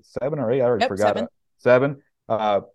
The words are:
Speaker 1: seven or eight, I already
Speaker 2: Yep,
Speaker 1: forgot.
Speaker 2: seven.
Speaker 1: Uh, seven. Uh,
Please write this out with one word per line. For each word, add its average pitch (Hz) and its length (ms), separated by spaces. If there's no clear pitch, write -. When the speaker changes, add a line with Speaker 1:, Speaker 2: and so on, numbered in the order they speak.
Speaker 1:
seven 147 360
or 117 140
eight, 135 80
I 120 40
already 123 180
Speaker 2:
Yep, 262 60
Speaker 1:
forgot. 101 200
Speaker 2:
seven. 104 160
Speaker 1:
Uh, - 20
seven. 127 460
Uh, 107 320